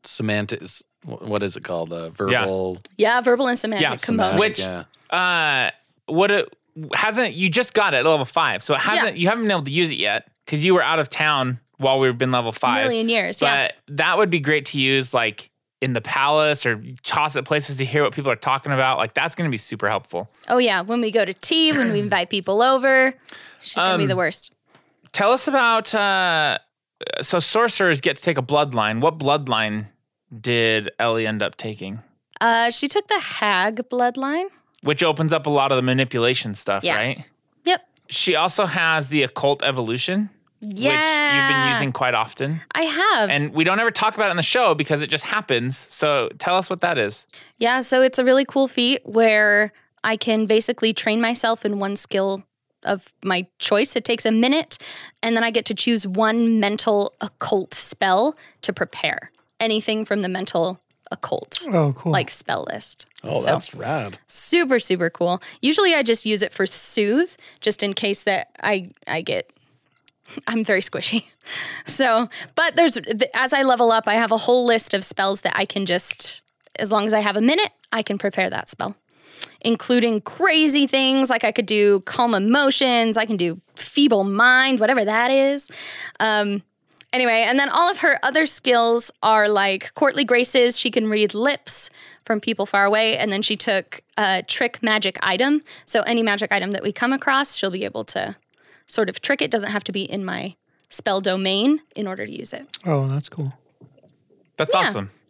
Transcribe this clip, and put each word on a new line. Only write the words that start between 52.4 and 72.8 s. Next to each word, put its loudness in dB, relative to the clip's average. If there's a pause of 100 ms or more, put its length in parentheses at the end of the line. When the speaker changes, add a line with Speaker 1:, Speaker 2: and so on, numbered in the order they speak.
Speaker 3:
of -4 (100)
my -2 (140)
choice. 2
It -2
takes -2
a 2
minute, 0 (420)
and -2
then 0
I -2
get -2
to -4
choose 0
one 2
mental 0
occult -4
spell 0 (280)
to -4
prepare. -6 (300)
Anything -2
from -2
the -4
mental -2 (320)
occult, -6 (100)
Speaker 4:
Oh, 2
cool. -6
Speaker 3:
like, -2
spell -4
list. -8 (180)
Speaker 1:
Oh, -4
Speaker 3:
So, 0
Speaker 1:
that's -4
rad. -8 (100)
Speaker 3:
super, 2
super 0
cool. -2 (180)
Usually 4
I 2
just 0
use 0
it -2
for 0
soothe, 2 (280)
just -2
in -2
case -2
that -2 (160)
I, -2 (160)
I -6
get, -6 (480)
<laughs> -16
I'm -4
very 0
squishy. -4
<laughs> -14
So, 2 (260)
but 2
there's, 4